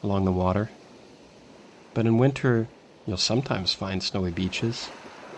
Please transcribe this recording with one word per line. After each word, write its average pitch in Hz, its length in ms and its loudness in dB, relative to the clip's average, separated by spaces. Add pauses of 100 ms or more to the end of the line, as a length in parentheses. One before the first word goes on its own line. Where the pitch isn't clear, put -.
along 98 240 0
the 95 60 4
water. 92 400 0 (1200)
But 113 120 2
in 113 120 6
winter, 127 520 4 (360)
you'll 95 120 -2
sometimes 107 560 0
find 95 280 -4
snowy 92 300 -2
beaches, 95 640 -2 (440)